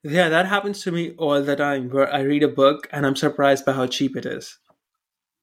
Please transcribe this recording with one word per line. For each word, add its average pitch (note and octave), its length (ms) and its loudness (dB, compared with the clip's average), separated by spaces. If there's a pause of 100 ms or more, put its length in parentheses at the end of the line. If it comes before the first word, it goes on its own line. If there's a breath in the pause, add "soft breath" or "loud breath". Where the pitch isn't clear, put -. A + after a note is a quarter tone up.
Yeah, E3 260 2
that E3+ 180 2
happens G3+ 360 -4
to F3+ 100 -4
me E3+ 260 -4
all C#3+ 240 2
the C#3+ 140 -2
time C#3 340 -4
where C#3 220 2
I C#3+ 80 -2
read D3 220 2
a C#3+ 60 4
book C3+ 420 2
and C#3+ 140 -4
I'm C3+ 120 0
surprised C#3 480 2
by C3+ 80 0
how C3 140 -2
cheap C3 300 -4
it B2 80 -8
is. - 340 -12 (840)